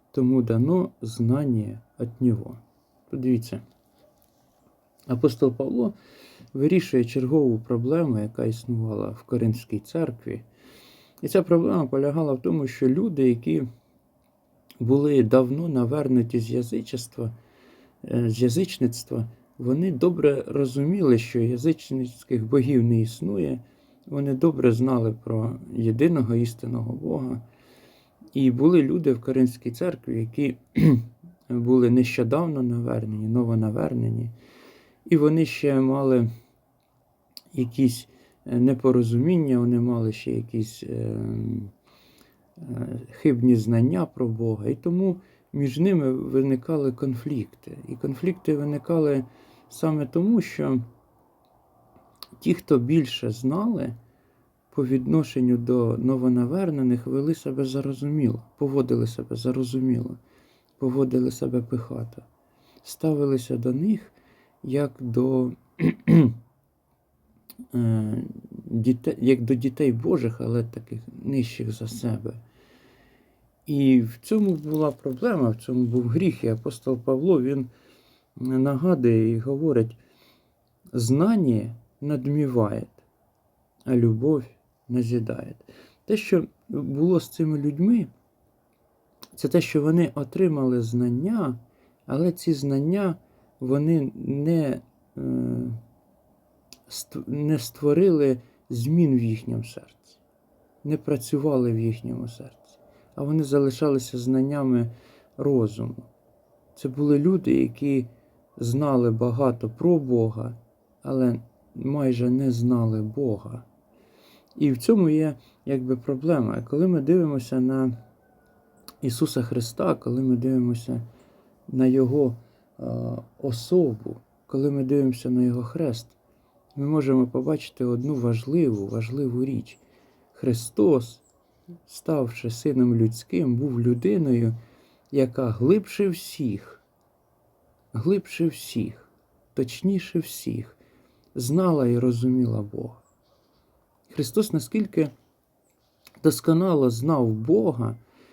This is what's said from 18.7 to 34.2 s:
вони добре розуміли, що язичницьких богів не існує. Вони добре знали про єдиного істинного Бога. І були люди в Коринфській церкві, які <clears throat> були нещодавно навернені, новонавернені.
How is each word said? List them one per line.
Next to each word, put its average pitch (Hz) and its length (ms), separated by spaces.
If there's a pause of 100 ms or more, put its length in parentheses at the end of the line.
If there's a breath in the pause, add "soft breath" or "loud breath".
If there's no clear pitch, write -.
вони 147 320
добре 147 540
розуміли, 139 720
що 117 220
язичницьких 123 1080
богів 131 360
не 117 180
існує. 143 600 (460 soft breath)
Вони 143 280
добре 131 380
знали 117 420 (100)
про 113 320 (200)
єдиного 120 580
істинного 120 580
Бога. 131 480 (920 soft breath)
І 135 160
були 147 320
люди 147 300
в 117 80
Коринфській 127 500
церкві, 127 500
які 127 360 (200)
<clears throat> 156 220 (500)
були 123 420
нещодавно 127 720
навернені, 117 640
новонавернені. 117 1040 (720 loud breath)